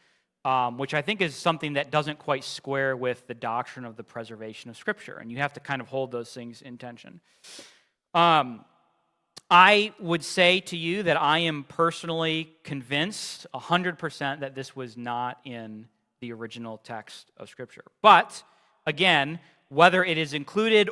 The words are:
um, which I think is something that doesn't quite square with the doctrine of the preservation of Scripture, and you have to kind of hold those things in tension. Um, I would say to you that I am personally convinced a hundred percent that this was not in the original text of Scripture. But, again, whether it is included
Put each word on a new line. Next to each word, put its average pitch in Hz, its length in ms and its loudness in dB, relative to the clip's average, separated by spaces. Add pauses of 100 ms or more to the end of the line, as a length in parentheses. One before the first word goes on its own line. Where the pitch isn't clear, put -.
(440)
um, 123 340 0
which 139 160 -6
I 151 80 0
think 196 200 -4
is 156 140 -2
something 156 380 -2
that 143 180 -2
doesn't 151 280 -2
quite 139 240 -4
square 135 540 -4
with 123 300 -4
the 123 60 -10
doctrine 120 520 -8
of 110 100 -16
the 117 80 -16
preservation 110 640 -14
of 117 60 -16
Scripture, - 400 -8
and 113 160 -14
you 120 60 -12
have 143 160 -4
to 156 80 -18
kind 139 180 -6
of 120 80 -14
hold 131 240 -6
those 120 220 -8
things 120 280 -16
in 123 160 -16
tension. 120 440 -18 (920)
Um, 156 520 2 (840)
I 202 500 8
would 170 240 -2
say 185 380 4
to 180 140 -10
you 170 280 -4
that 165 180 2
I 156 180 4
am 156 240 -2
personally 160 880 -2 (120)
convinced 143 880 -6
a 131 60 -8
hundred 175 400 -2
percent 147 420 -8
that 135 140 -8
this 131 200 -12
was 120 220 -12
not 120 480 -6
in 113 420 -14 (320)
the 120 140 -12
original 113 460 -12
text - 580 -16
of 107 100 -16
Scripture. - 380 -18 (160)
But, 196 420 6 (420)
again, 156 540 0 (300)
whether 175 340 6
it 170 140 -2
is 151 160 -2
included 208 580 2